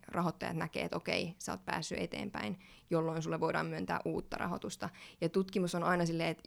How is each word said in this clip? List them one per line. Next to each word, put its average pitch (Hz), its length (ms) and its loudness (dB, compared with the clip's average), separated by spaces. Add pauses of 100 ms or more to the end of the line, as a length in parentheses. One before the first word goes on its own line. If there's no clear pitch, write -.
rahoittajat 175 480 0
näkee, 160 280 -2
että 170 120 -2
okei, 165 420 0
sä - 140 -6
oot 180 120 -6
päässyt 170 360 -2
eteenpäin, - 580 -4 (320)
jolloin 160 320 2
sulle 160 180 0
voidaan 160 260 2
myöntää 165 380 -2
uutta - 340 -2
rahoitusta. - 500 -4 (320)
Ja 165 80 2
tutkimus 185 460 2
on 170 100 2
aina 175 220 6
silleen, 165 220 2
että 160 180 -2